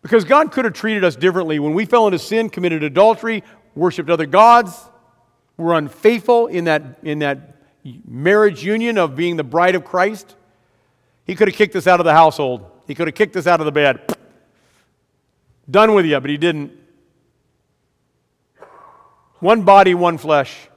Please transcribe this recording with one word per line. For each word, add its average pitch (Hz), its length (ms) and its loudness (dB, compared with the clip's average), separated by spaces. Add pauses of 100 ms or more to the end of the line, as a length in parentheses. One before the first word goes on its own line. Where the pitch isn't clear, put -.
because 214 240 0
God 285 280 2
could 262 120 -4
have 214 100 -4
treated 214 280 -4
us 165 140 0
differently. 165 420 -2
When 151 160 -4
we 202 120 -2
fell 233 200 2
into 185 120 -2
sin, 220 300 -4
committed 165 360 -4
adultery, 214 580 0 (320)
worshiped 165 360 -4
other 160 160 -2
gods, 208 520 4 (800)
were 170 180 -2
unfaithful 226 720 0
in 175 180 -6
that, 151 380 -4
in 151 160 -8
that 143 380 -8 (500)
marriage 170 580 0
union 220 320 -4
of 160 200 -2
being 170 200 -4
the 156 80 -6
bride 170 300 0
of 180 100 -4
Christ, 190 520 -6 (880)
He 185 100 -10
could 202 140 0
have 185 80 -8
kicked 208 180 -2
us 180 140 -2
out 180 100 4
of 175 60 0
the 160 80 2
household. 143 520 2 (220)
He 147 80 -12
could 165 140 -6
have 147 80 -12
kicked 208 200 -2
us 170 120 -4
out 170 120 2
of 156 60 -4
the 151 60 -6
bed. 143 440 -2 (1500)
"Done 214 240 4
with 190 100 4
you," 147 140 0
but 135 120 -6
He 147 60 -4
didn't. 151 360 -4 (2750)
One 214 240 2
body, 190 320 6
one 175 240 0
flesh. 147 580 -2